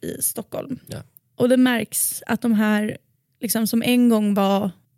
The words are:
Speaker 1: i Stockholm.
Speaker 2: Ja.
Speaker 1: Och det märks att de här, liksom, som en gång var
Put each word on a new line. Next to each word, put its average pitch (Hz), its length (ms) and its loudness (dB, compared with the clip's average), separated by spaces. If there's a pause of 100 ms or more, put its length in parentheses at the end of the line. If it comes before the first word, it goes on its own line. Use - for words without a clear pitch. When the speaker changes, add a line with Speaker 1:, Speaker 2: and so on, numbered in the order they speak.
Speaker 1:
i - 220 -10
Stockholm. - 640 -8
Speaker 2:
Ja. - 120 -14 (380)
Speaker 1:
Och 240 120 2
det 254 80 4
märks 247 680 0
att 226 160 -2
de 233 120 0
här, 214 420 0 (440)
liksom, 220 260 -2
som 226 160 0
en 247 260 4
gång 214 260 2
var 196 360 2 (280)